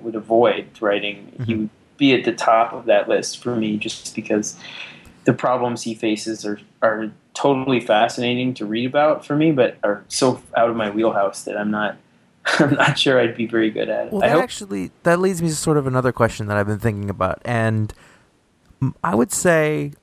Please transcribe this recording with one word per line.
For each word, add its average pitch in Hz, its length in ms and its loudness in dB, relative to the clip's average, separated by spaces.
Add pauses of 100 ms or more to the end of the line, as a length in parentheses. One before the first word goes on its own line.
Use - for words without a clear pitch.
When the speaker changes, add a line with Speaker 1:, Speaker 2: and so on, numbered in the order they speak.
Speaker 1:
would 113 140 -8
avoid 104 500 2 (160)
writing, 101 560 -2
he 117 160 -2
Speaker 2:
Mm-hmm. 110 80 -2
Speaker 1:
would 107 80 -4 (280)
be 139 160 6
at 117 120 2
the 113 80 2
top 113 400 2
of - 140 -12
that - 200 4
list - 340 -2
for 120 140 -4
me, 107 220 -2
just - 360 -10
because 107 440 -4 (680)
the 151 100 4
problems 123 500 -2
he 113 100 -6
faces 110 520 -4
are, 104 140 -6 (220)
are 110 300 -2 (220)
totally 131 460 0
fascinating 120 760 0
to 107 100 -10
read 113 220 -2
about 147 380 0
for 147 120 -2
me, 160 160 4
but 123 320 2
are 101 240 -2
so - 320 0 (160)
out 117 120 4
of 117 60 -2
my 110 140 -2
wheelhouse 107 540 0
that 98 140 -8
I'm 107 140 -2
not. 104 240 -2 (520)
<laughs> - 120 2
I'm 139 160 4
not 131 220 2
sure 131 220 4
I'd 117 160 0
be 117 100 -4
very 113 240 0
good 110 200 -4
at 110 180 -4
it. - 60 -10
Speaker 2:
Well, 196 100 -2
Speaker 1:
I 123 60 4
Speaker 2:
that - 60 2
Speaker 1:
hope - 80 4
Speaker 2:
actually, 196 480 -8 (120)
that 170 160 4
leads 185 220 0
me 170 80 0
to 151 60 -2
sort 151 200 2
of 143 100 2
another 127 280 0
question 113 340 0
that 104 80 -2
I've 101 100 2
been 104 140 -4
thinking 101 300 -2
about, 90 340 -2
and 110 500 0 (880)
m-, - 220 0
I 180 120 0
would 240 180 0
say, 151 580 2 (120)